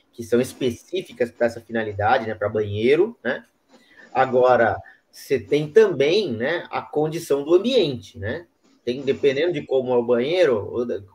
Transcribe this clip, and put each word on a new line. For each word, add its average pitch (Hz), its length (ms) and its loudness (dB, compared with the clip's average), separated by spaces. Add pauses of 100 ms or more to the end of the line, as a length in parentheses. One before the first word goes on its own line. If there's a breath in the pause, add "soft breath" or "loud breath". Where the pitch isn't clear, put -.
(120)
que - 100 -12
são 120 180 0
específicas 123 880 -6
pra 120 160 -2
essa 117 140 -4
finalidade, 113 680 -2
né? 110 80 -6
Pra 104 140 -2
banheiro, 110 720 0
né? 123 220 -6 (680 soft breath)
Agora, 123 680 4 (300 soft breath)
você - 280 -4
tem 147 300 -2
também, 170 640 4
né, 135 380 -6
a 131 100 -6
condição 151 640 -2
do 165 100 2
ambiente, 185 640 0
né? 127 280 -8 (360)
Tem, 127 200 -6
dependendo 135 500 0
de 147 100 -4
como 127 300 -2
é 123 40 2
o 120 60 2
banheiro, 123 680 0
ou 120 160 -4
da, 104 140 -6 (140)